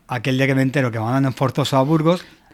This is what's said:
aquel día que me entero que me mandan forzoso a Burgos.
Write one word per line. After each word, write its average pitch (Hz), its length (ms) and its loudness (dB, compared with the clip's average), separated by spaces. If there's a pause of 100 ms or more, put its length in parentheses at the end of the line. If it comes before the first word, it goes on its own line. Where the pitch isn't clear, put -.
aquel 127 300 -4
día 135 100 2
que 135 80 2
me 135 60 2
entero 131 300 0
que 113 80 -6
me 110 60 -4
mandan 131 280 0
forzoso 135 440 -2
a 131 60 4
Burgos. 160 400 2 (300)